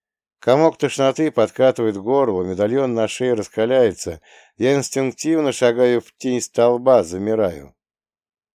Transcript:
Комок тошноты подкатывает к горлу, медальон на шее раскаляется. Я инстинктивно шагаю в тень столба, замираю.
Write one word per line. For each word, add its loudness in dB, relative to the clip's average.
Комок 2
тошноты -2
подкатывает 0
к -10
горлу, 0
медальон -2
на -2
шее -4
раскаляется. -2
Я 0
инстинктивно -2
шагаю 2
в -20
тень -4
столба, 2
замираю. -4